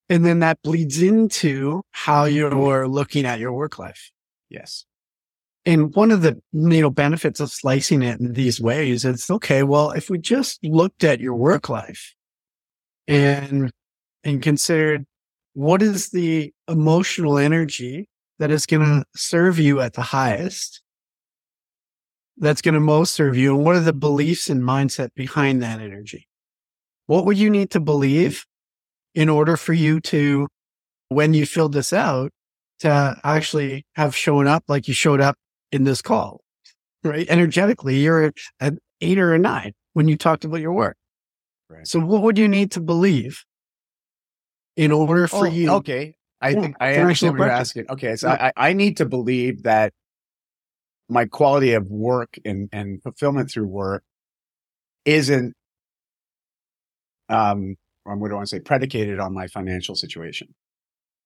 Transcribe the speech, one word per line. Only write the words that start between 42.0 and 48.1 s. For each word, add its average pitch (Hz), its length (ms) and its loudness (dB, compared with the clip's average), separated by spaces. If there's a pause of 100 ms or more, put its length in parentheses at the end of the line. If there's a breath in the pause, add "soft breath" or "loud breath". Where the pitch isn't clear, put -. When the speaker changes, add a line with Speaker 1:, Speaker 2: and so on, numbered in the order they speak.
Speaker 1:
what 196 220 0
would 214 160 2
you 214 100 4
need 196 240 2
to 180 80 -6
believe 165 640 0 (1300)
in 151 160 2
order 160 360 2
for 202 180 0
Speaker 2:
Oh, 170 40 0
Speaker 1:
you? 165 240 0
Speaker 2:
okay. 151 420 -4 (240)
I 135 140 0
Speaker 1:
Yeah, 208 80 0
Speaker 2:
think 147 180 -6
I 127 80 0
Speaker 1:
it's 139 80 2
an 147 60 4
Speaker 2:
understand 175 80 4
Speaker 1:
actual 170 180 2
Speaker 2:
what 143 80 -2
you're 139 140 2
Speaker 1:
question. 123 100 0
Speaker 2:
asking. 120 300 -8
Okay. 131 260 -6